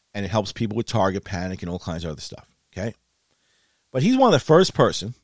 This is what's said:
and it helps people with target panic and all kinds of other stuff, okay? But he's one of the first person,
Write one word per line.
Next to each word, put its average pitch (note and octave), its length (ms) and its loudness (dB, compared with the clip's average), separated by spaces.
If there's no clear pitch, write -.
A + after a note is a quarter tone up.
and G2+ 120 -8
it F2+ 40 -8
helps G#2+ 220 -2
people G#2+ 240 -6
with A#2 120 -6
target F#2+ 360 0
panic F#2 380 -8
and F2 80 -8
all F2+ 80 -6
kinds E2 260 -8
of E2 80 -8
other D2 100 -12
stuff, - 280 -18
okay? G#2 220 -10
But C3 100 0
he's B3 160 4
one B3 160 6
of B2+ 60 4
the - 60 -4
first F3 280 4
person, A2+ 400 0